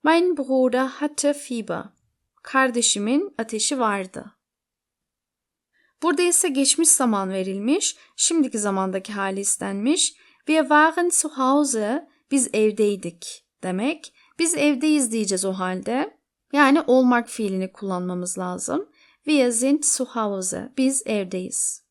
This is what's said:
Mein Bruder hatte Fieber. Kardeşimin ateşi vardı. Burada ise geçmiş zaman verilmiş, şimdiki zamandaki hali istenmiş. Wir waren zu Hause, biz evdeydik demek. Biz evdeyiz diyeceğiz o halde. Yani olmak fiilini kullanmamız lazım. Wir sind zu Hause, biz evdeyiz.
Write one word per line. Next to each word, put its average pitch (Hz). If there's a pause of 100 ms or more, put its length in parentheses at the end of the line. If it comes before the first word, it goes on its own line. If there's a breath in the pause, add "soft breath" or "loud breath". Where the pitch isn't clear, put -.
Mein 339
Bruder 254
hatte 285
Fieber. 226 (600)
Kardeşimin 254
ateşi 226
vardı. 202 (1700)
Burada 330
ise 349
geçmiş 277
zaman 202
verilmiş, 196 (180 soft breath)
şimdiki 277
zamandaki 190
hali 196
istenmiş. 196 (240 soft breath)
Wir 311
waren 311
zu 320
Hause, 262 (240 soft breath)
biz 269
evdeydik 208 (180)
demek. 208 (260 soft breath)
Biz 330
evdeyiz 294
diyeceğiz 196
o 190
halde. 196 (360)
Yani 285
olmak 247
fiilini 190
kullanmamız 180
lazım. 180 (340 soft breath)
Wir 277
sind 269
zu -
Hause, 196
biz 262
evdeyiz. 185